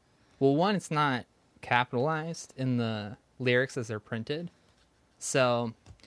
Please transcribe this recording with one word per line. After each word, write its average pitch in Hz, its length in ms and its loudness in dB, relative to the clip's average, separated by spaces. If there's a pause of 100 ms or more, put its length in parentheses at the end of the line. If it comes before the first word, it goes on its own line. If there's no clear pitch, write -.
(400)
well, 139 160 4
one, 190 200 2
it's - 160 -6
not 143 340 2 (360)
capitalized 151 960 -2
in 127 200 0
the 110 400 -4 (220)
lyrics 127 380 2
as 117 120 -4
they're 107 100 -6
printed. 147 500 -8 (720)
So 120 540 2 (340)